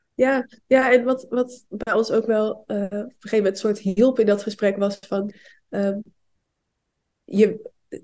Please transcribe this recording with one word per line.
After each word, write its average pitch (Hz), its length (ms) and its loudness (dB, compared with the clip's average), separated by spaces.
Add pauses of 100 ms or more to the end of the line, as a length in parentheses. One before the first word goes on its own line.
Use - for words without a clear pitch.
(140)
Ja, 262 340 0 (200)
ja, 262 240 4
en 247 120 6
wat, 254 260 -2
wat 247 400 -4
bij 208 240 -6
ons 226 180 0
ook 220 140 0
wel, 214 420 -2
eh, 208 160 -4
op 190 80 -8
een 208 280 -10
gegeven 220 180 -2
moment 196 200 2
soort 208 220 -2
hielp 220 400 2
in 220 60 4
dat 202 180 2
gesprek 202 340 -2
was 202 200 -2 (100)
van, 202 260 -4 (360)
ehm, 202 300 -2 (1200)
je, - 480 0 (320)